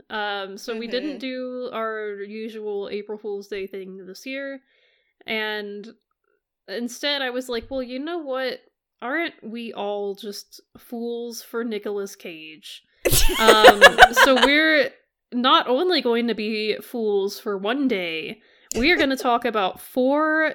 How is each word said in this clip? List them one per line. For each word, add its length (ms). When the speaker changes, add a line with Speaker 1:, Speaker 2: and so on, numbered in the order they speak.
Speaker 1:
Um, 460
so 200
we 100
didn't 320
Speaker 2:
Mm-hmm. 0
Speaker 1:
do 540
our 500
usual 720
April 260
Fool's 300
Day 180
thing 400
this 180
year, 360
and 640
instead 520
I 100
was 180
like, 200
"Well, 140
you 160
know 200
what? 420
Aren't 400
we 300
all 420
just 460
fools 640
for 220
Nicolas 500
Cage?" 680
Speaker 2:
<laughs> 360
Speaker 1:
Um, 420
so 100
we're 440
not 360
only 320
going 280
to 60
be 420
fools 640
for 180
one 300
day, 520
we 160
are 40
gonna 200
talk 280
about 360
four 760